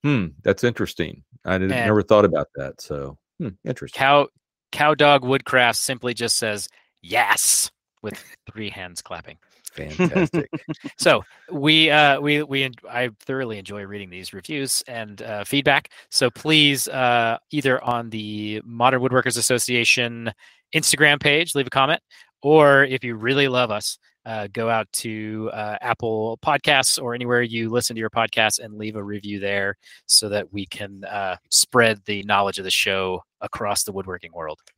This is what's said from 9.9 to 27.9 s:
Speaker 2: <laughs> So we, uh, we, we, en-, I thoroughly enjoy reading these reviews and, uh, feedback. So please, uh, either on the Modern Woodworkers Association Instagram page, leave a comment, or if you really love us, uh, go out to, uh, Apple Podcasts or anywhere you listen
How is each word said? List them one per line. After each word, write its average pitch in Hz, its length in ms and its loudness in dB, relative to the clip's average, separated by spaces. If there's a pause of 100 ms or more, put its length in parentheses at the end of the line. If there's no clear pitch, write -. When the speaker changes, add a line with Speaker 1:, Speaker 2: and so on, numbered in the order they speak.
Speaker 2:
<laughs> - 40 -8 (400)
So 127 240 2 (280)
we, 156 380 4
uh, 143 320 6
we, 147 220 0
we, 139 200 -4
en-, 127 120 -6 (140)
I 120 200 -4 (120)
thoroughly 131 360 -6
enjoy 101 280 -12
reading 98 260 -12
these 92 200 -14
reviews 135 560 -6
and, 110 360 -12
uh, 107 200 -8
feedback. 139 460 2 (220)
So 127 180 2
please, 147 580 2
uh, 120 500 2 (140)
either 135 320 0
on 117 280 -4
the 107 520 -6
Modern 120 380 2
Woodworkers 127 360 0
Association 117 960 0 (440)
Instagram 147 440 4
page, 151 360 2
leave 139 100 0
a 123 60 -12
comment, 139 280 2 (440)
or 143 400 8
if 131 200 -2
you 120 120 -4
really 135 320 0
love 123 240 0
us, 104 260 -6 (300)
uh, 107 260 -8
go 113 160 -2
out 113 240 0
to, 110 600 -8
uh, 107 280 -8
Apple 113 640 -4
Podcasts 143 560 2
or 120 140 -4
anywhere 120 260 0
you 113 280 -2
listen 120 260 -2